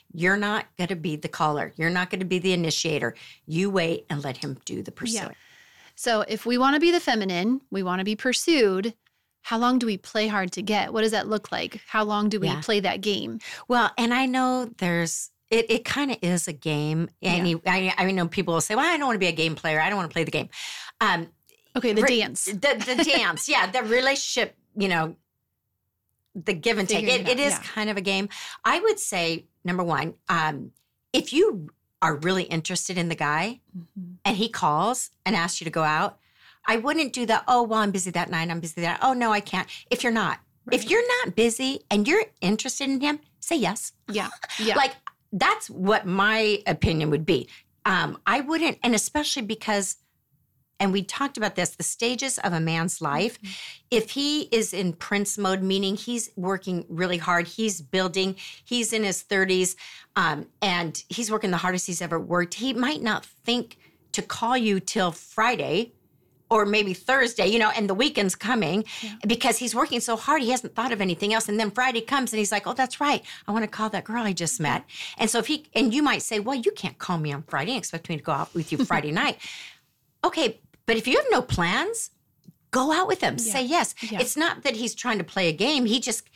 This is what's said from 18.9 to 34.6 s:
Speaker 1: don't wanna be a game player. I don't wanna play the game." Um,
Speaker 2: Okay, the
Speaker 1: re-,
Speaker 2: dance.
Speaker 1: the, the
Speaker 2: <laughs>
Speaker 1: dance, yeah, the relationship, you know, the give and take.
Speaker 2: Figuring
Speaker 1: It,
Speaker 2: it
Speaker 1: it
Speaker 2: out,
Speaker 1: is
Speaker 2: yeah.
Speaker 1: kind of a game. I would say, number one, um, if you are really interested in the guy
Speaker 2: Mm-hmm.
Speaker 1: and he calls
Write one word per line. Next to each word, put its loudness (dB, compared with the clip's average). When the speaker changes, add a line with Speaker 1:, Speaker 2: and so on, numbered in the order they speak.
Speaker 1:
don't 0
wanna 0
be 2
a 2
game 0
player. 0
I 2
don't 0
wanna -2
play 0
the -6
game." -2
Um, 0
Speaker 2:
Okay, 2
the 4
Speaker 1:
re-, 4
Speaker 2:
dance. -2
Speaker 1:
the, -4
the 4
Speaker 2:
<laughs> 4
Speaker 1:
dance, 0
yeah, 2
the -2
relationship, 2
you 2
know, 0
the -2
give 0
and 0
take. 0
Speaker 2:
Figuring 2
Speaker 1:
It, 0
Speaker 2:
it 2
Speaker 1:
it 2
Speaker 2:
out, 4
Speaker 1:
is 2
Speaker 2:
yeah. -6
Speaker 1:
kind -2
of -2
a -4
game. 0
I 2
would 2
say, -2
number 0
one, -2
um, 0
if 0
you 2
are 2
really 2
interested -4
in 0
the -2
guy -2
Speaker 2:
Mm-hmm. -14
Speaker 1:
and 0
he 0
calls 0